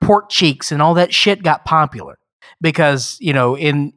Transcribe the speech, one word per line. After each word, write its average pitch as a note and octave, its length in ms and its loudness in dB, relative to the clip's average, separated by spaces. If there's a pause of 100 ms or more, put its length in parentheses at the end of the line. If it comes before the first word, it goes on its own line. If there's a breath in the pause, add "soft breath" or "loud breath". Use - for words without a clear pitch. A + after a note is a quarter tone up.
pork G#3 300 2
cheeks - 420 -2
and D3 100 -2
all E3 120 4
that F3 200 0
shit G3+ 280 0
got D#3 220 -2
popular D3+ 540 -2 (420 soft breath)
because, D3 600 0
you F3 120 -2
know, C3 240 0
in, D3 400 -2